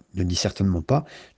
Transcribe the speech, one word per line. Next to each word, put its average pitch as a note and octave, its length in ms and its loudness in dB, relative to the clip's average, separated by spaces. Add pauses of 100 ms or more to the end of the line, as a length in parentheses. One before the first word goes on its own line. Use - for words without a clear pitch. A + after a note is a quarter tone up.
(140)
ne F#2 80 -2
dit F2 140 0
certainement F#2+ 460 0
pas, « D3 220 0 (340)